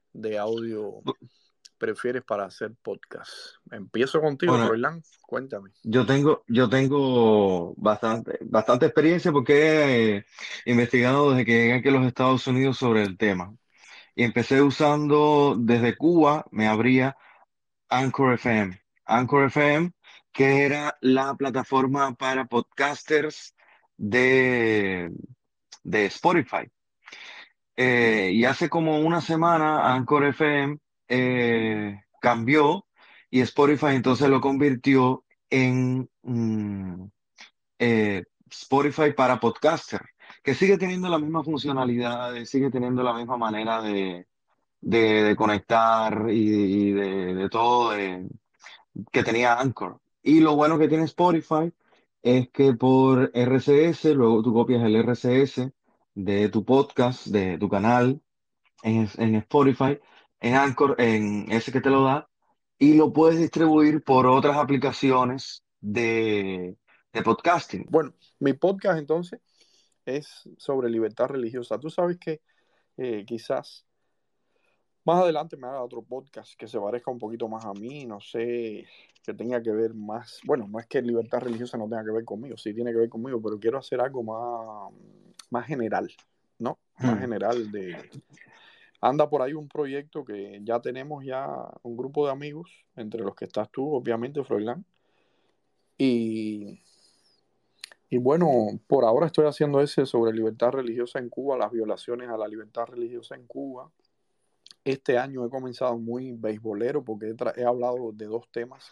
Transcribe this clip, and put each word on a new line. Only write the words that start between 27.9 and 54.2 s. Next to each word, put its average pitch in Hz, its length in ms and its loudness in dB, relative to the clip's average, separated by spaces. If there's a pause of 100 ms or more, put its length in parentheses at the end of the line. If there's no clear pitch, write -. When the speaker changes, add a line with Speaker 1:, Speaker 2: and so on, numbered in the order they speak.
Speaker 2:
y 113 100 4
hace 135 260 0
como 156 320 0
una 165 200 0
semana 160 720 2
Anchor 139 320 2
F 143 380 0
M, 147 160 -6 (280)
eh, 113 920 0 (180)
cambió 143 680 2 (420)
y 127 120 2
Spotify 143 480 2
entonces 131 400 2
lo 135 120 4
convirtió 135 840 2 (220)
en, 127 600 0 (140)
mm, 104 800 -4 (760)
eh, 107 460 0 (260)
Spotify 143 680 0
para 127 240 2
podcaster, 120 600 -2 (420)
que 135 120 0
sigue 190 240 4
teniendo 185 280 -4
la 165 120 0
misma 151 240 -2
funcionalidad, 123 880 -4 (120)
sigue 135 260 0
teniendo 123 320 -2
la 123 100 0
misma 120 240 -6
manera 110 440 -2
de, 95 440 -4 (560)
de, 110 420 2
de 104 120 4
conectar 110 960 0
y, 104 600 2
y - 40 2
de, 95 420 -2
de 95 140 -2
todo 120 420 2
de, 95 360 -6 (840)
que 123 120 0
tenía 120 360 2
Anchor. 120 400 -4 (240)
Y 151 160 6
lo 156 160 6
bueno 151 240 4
que 156 80 4
tiene 156 160 2
Spotify 165 680 0 (520)
es 123 260 2
que 135 240 4
por 131 600 4
R 123 200 2
S 143 300 4
S, 156 300 2
luego 113 260 4